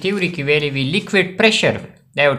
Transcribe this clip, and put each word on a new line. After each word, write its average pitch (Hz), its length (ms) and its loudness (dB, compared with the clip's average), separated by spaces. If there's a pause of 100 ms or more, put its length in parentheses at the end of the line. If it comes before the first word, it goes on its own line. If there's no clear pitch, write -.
تیوري 190 320 -2
کې - 140 -6
ویلي 151 280 2
وي، 135 80 -2 (100)
لیکوډ 202 320 0 (140)
پریشر 214 340 2 (420)
دا 139 120 2
یو 139 100 2